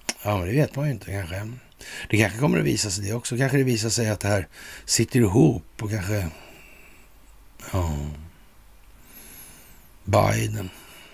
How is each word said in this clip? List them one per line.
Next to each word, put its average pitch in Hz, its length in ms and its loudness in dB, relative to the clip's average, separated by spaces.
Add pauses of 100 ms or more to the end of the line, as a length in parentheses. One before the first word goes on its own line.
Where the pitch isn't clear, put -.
(220)
Ja, 104 160 0
men 87 80 -2
det 98 60 -4
vet 139 240 0
man 143 100 -2
ju 143 60 0
inte 104 140 -10
kanske. 98 460 -8 (580)
Det 107 80 4
kanske 107 200 2
kommer 165 200 2
att 156 60 2
visa 110 260 0
sig 98 140 -4
det 101 100 -4
också. 120 220 -6
Kanske 135 220 2
det 135 60 4
visar 113 240 0
sig 110 220 0
att 101 100 -2
det 101 80 -2
här 101 200 0 (360)
sitter - 360 2
ihop 117 600 4
och 104 80 -4
kanske... 101 380 -2 (1400)
Ja, 85 240 0 (2000)
Biden. 104 680 2 (440)